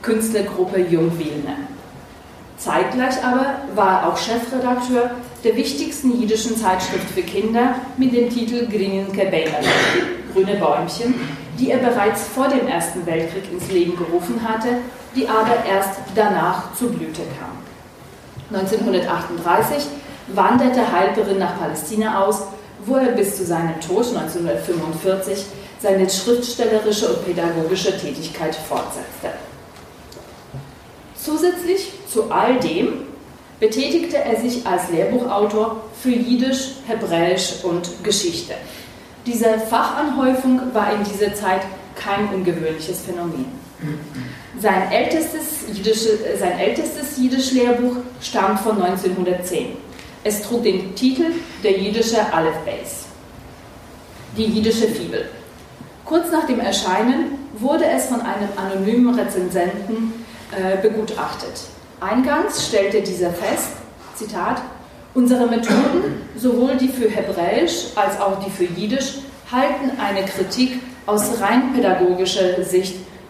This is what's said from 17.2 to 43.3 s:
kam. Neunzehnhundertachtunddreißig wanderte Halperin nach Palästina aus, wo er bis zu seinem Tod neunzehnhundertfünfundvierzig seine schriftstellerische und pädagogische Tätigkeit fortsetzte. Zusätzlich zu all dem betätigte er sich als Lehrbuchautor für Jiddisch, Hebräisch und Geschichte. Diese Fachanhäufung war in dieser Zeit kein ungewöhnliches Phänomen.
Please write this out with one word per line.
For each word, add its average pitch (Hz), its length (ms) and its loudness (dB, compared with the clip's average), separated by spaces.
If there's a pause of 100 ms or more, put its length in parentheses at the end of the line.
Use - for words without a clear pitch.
kam. - 200 -12 (920)
Neunzehnhundertachtunddreißig 190 1400 2 (480)
wanderte 247 560 4
Halperin 196 480 2
nach 180 220 0
Palästina 196 640 0
aus, - 180 2 (420)
wo 262 120 2
er 254 160 4
bis 208 240 0
zu 185 80 -2
seinem 165 360 -2
Tod 226 320 0
neunzehnhundertfünfundvierzig 170 1300 -2 (360)
seine 190 300 4
schriftstellerische 214 1000 2
und - 160 0
pädagogische 170 720 0
Tätigkeit 156 600 -6
fortsetzte. - 720 -8 (1900)
Zusätzlich 349 800 0 (180)
zu - 200 0
all 226 300 4
dem - 440 0 (560)
betätigte 277 560 2
er 233 240 2
sich 247 260 -2
als - 220 0
Lehrbuchautor 214 920 2 (180)
für 254 100 2
Jiddisch, 254 640 2 (100)
Hebräisch 180 800 0
und 175 380 -2
Geschichte. 170 520 -2 (720)
Diese 226 320 4
Fachanhäufung 254 1000 2 (120)
war 214 200 2
in 202 120 0
dieser 202 300 0
Zeit 190 260 0 (340)
kein 202 380 -2
ungewöhnliches 170 720 -2
Phänomen. 170 440 -4 (1120)